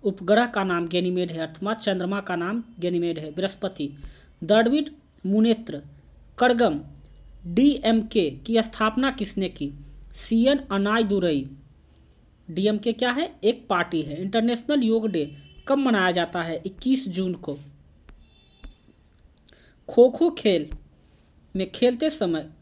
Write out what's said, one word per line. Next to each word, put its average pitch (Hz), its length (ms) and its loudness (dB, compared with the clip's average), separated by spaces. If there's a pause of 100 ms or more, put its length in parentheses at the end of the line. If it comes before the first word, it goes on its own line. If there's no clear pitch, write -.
उपग्रह 202 420 2
का 208 180 -2
नाम 170 240 0
गैनीमेड 180 440 -2
है, 160 60 -8
अर्थात 190 420 -6
चंद्रमा 190 400 -2
का 185 160 -6
नाम 202 280 -4 (140)
गैनीमेड 170 400 -2
है? 151 160 -12
बृहस्पति। 180 640 -6 (480)
द्रविड़ 233 440 4 (380)
मुनेत्र 214 560 2 (560)
कड़गम 233 420 4 (680)
डीएमके 220 840 2
की 220 320 0
स्थापना 226 480 0
किसने 190 380 -4
की? 143 240 -8 (400)
सीएन 254 460 2
अनायदुरई। 196 920 0 (1000)
डीएमके 208 420 0
क्या 247 200 -2
है? 302 320 -4
एक 233 240 0
पार्टी 170 340 0
है। 151 200 -8
इंटरनेशनल 233 600 0
योग 220 260 2
डे 151 280 -2 (320)
कब 277 100 2
मनाया 220 320 4
जाता 170 320 0
है? 165 240 -6
इक्कीस 262 420 -2
जून 185 260 -2
को। 147 240 -10 (2250)
खो 240 220 8
खो 330 200 2
खेल 170 400 0 (880)
में 190 160 -4
खेलते 247 380 2
समय 165 400 -4 (120)